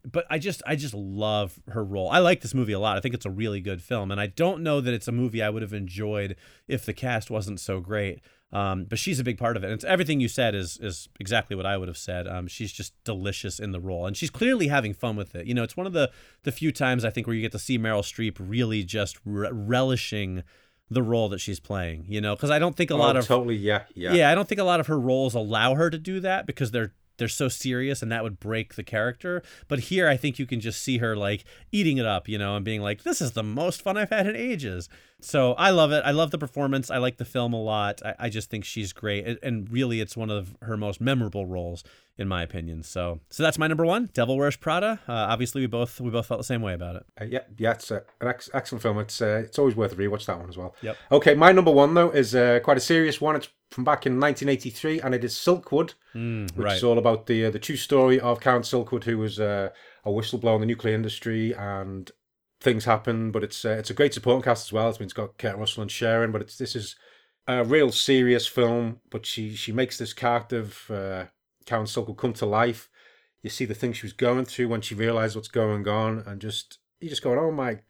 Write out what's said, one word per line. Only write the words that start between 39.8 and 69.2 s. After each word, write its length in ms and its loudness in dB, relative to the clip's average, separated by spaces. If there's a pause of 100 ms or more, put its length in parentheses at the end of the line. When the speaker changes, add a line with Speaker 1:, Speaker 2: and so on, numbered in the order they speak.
Speaker 1:
it's 160 -6
one 140 -4
of 320 -6
her 140 -6
most 240 -4
memorable 440 0
roles, 380 -6 (340)
in 120 -6
my 160 -2
opinion. 400 -8
So, 340 -6 (120)
so 120 -6
that's 160 2
my 80 2
number 180 2
one, 300 0
Devil 220 2
Wears 200 2
Prada. 520 -2
Uh, 200 -2
obviously, 340 -2
we 40 0
both, 340 -2
we 100 -4
both 160 -2
felt 120 -4
the 60 -8
same 180 -2
way 100 -2
about 220 -6
it. 80 -12 (180)
Speaker 2:
Uh, 40 -10
yeah, 160 -4 (160)
yeah, 160 2
it's, 180 -8
uh, 120 -4 (180)
an 80 -2
ex-, 260 -6
excellent 260 -6
film. 200 2
It's, 200 -6
uh, 240 2
it's 140 -10
always 160 4
worth 180 0
a 40 -12
rewatch, 300 -2
that 120 -2
one 100 -12
as 80 -16
well. 260 -10
Speaker 1:
Yep. 140 -6 (140)
Speaker 2:
Okay, 240 10
my 160 12
number 220 10
one, 220 10
though, 180 8
is, 240 4
uh, 260 6
quite 140 6
a 40 2
serious 400 4
one. 140 2
It's 140 -4 (240)
from 120 -4
back 220 2
in 140 2
nineteen 280 2
eighty-three, 520 0
and 160 0
it 80 -2
is 100 -4
Silkwood, 600 2 (200)
Speaker 1:
Mm, 420 -4
Speaker 2:
which 80 0
Speaker 1:
right. 120 2
Speaker 2:
is 80 0
all 120 6
about 300 4
the, 200 2
uh, 40 2
the 80 -2
true 180 -6
story 440 6
of 200 2
Count 240 4
Silkwood, 400 -2
who 140 0
was, 220 -2
uh, 300 0 (340)
a 60 -2
whistleblower 440 2
in 60 4
the 60 0
nuclear 280 0
industry, 600 -2
and 560 -8 (500)
things 260 2
happen. 440 2
But 140 -2
it's, 220 -6
uh, 120 0
it's 120 -6
a 40 -6
great 200 4
supporting 280 2
cast 260 0
as 40 -14
well. 160 2
It's, 120 -4
it's 120 -10
got 260 -8
Kurt 200 -4
Russell 240 -4
and 80 -6
Sharon, 420 2
but 80 -2
it's, 160 -14
this 180 -6
is 220 -8 (500)
a 160 2
real 300 6
serious 540 4
film. 540 0 (100)
But 160 -8